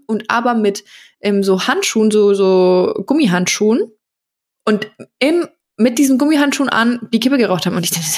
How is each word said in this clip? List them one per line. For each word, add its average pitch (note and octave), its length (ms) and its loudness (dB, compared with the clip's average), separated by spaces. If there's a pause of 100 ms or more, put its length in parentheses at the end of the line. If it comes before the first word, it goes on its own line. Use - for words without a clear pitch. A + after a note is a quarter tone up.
und A3 220 -4
aber A#3+ 260 0
mit, G3+ 280 -2 (380)
ähm, G3+ 220 0
so F#3+ 240 0
Handschuhen, A#3+ 440 0
so, G3+ 220 4
so F#3 600 2 (120)
Gummihandschuhen A3 840 0 (760)
und G#3+ 260 -2 (280)
im, D#4+ 280 0 (300)
mit A#3 220 2
diesen C4+ 180 2
Gummihandschuhen C#4+ 520 0
an A#3+ 440 -2
die A3 60 2
Kippe C4 180 0
geraucht F#3 280 0
haben. F3+ 120 -4
Und E3+ 60 -2
ich E3+ 80 -6
dachte, E3 140 -6 (120)